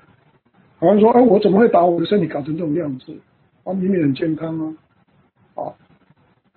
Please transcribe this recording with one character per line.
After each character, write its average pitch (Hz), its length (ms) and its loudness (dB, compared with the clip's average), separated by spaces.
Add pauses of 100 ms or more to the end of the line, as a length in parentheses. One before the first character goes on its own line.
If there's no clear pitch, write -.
(800)
好 165 80 0
像 202 120 4
说， 214 120 4
哎， 240 100 4
我 220 180 4
怎 180 140 2
么 190 60 2
会 233 100 4
把 175 160 2
我 170 160 0
的 170 60 -4
身 208 120 0
体 165 80 -2
搞 147 140 -8
成 156 160 -8
这 175 80 -8
种 147 80 -4
样 147 260 -6
子？ - 160 -20 (500)
啊， 185 100 -8
明 190 160 -2
明 180 100 0
很 139 140 0
健 160 200 -4
康 160 240 -8
啊， 156 180 -8 (840)
啊， - 120 -12 (840)